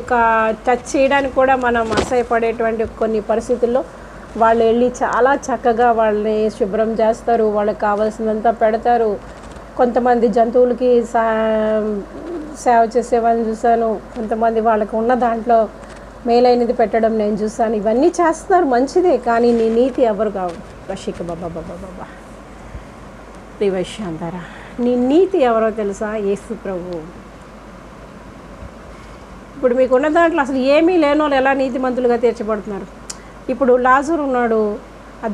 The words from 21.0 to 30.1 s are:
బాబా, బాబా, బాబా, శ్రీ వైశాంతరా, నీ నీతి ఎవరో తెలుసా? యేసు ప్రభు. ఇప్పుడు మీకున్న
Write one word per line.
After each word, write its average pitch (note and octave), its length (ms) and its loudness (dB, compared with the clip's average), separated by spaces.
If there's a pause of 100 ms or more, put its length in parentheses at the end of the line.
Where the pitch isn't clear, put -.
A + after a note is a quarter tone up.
బాబా, E3+ 260 -8
బాబా, F3 280 -12
బాబా, F#3 220 -14 (1500)
శ్రీ G3+ 200 0
వైశాంతరా, F3 680 -6 (400)
నీ B3 100 2 (160)
నీతి F4+ 280 4 (120)
ఎవరో A3+ 200 2 (100)
తెలుసా? G#3 300 -4 (180)
యేసు G3+ 260 -4 (120)
ప్రభు. F3+ 340 -6 (2500)
ఇప్పుడు C4+ 240 0
మీకున్న C4 280 2 (120)